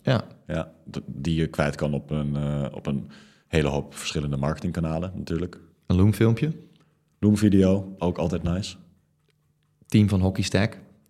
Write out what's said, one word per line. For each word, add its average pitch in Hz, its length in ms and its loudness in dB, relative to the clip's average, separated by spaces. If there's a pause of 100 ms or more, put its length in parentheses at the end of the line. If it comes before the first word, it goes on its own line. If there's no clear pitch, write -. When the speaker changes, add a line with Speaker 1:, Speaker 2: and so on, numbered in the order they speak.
Speaker 1:
Ja. 131 220 0 (240)
Speaker 2:
Ja, 82 240 -6 (200)
d-, - 160 -10
die 80 280 -4
je 80 120 0
kwijt 73 280 -2
kan 73 180 -4
op 69 160 -6
een, 73 260 -4
eh, 73 360 -4
op - 160 -12
een 71 220 -4 (380)
hele 78 200 2
hoop 69 280 -4
verschillende 71 420 -4
marketingkanalen 80 800 -4
natuurlijk. 82 440 -6 (280)
Speaker 1:
Een 90 80 2
Loom-filmpje? 113 560 4 (680)
Speaker 2:
Loom-video, 98 800 4
ook 85 200 -2
altijd 82 260 -2
nice. 87 320 -2 (1120)
Speaker 1:
Team 107 220 4
van 95 120 2
Hockeystack 95 560 0 (320)